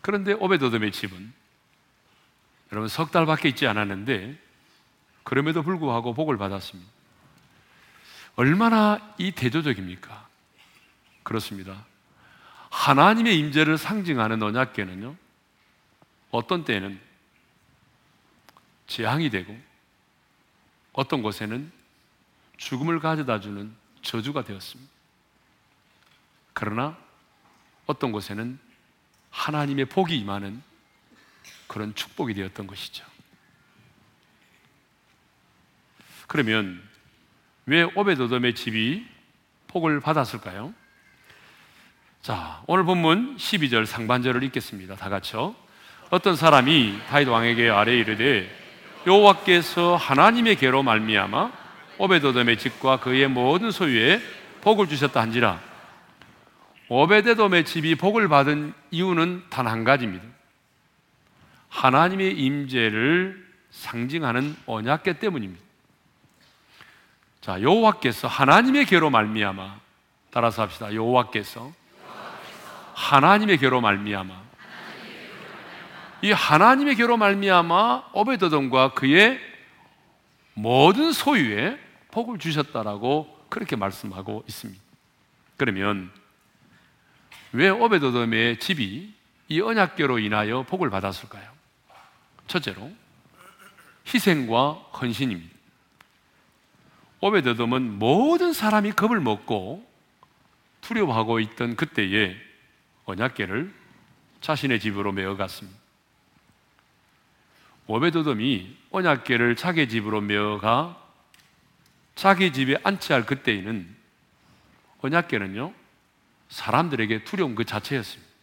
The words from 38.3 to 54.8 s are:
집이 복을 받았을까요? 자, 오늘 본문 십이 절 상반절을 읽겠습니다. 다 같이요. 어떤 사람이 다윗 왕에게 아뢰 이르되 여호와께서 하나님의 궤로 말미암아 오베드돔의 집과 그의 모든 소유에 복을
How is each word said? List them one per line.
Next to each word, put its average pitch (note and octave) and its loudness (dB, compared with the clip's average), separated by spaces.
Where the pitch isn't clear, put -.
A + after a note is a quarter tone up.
집이 A#2+ -4
복을 D#3 -2
받았을까요? B2 -4
자, F2 -10
오늘 F3+ 2
본문 F#3 2
십이 D#3 -2
절 A2+ 2
상반절을 B2 -2
읽겠습니다. G2 -10
다 G2 -10
같이요. A2+ -6
어떤 F3+ 2
사람이 C3 6
다윗 C#3+ 2
왕에게 A#2 2
아뢰 A2 4
이르되 A2 0
여호와께서 F3+ 6
하나님의 G3+ 4
궤로 C3+ 2
말미암아 A2 0
오베드돔의 C3+ 2
집과 C3 0
그의 C3 2
모든 C#3 0
소유에 D#3 2
복을 G#3 4